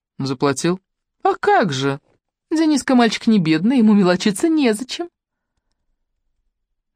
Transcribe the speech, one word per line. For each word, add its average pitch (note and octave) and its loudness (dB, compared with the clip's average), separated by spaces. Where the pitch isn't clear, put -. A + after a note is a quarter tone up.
«Заплатил?» C#3 -4
«А F#4+ 0
как D#4+ 0
же? C#3 -4
Дениска D4+ 0
мальчик A#3 0
не A3 4
бедный, E3+ 0
ему A3 4
мелочиться G3 0
незачем». C#4 -2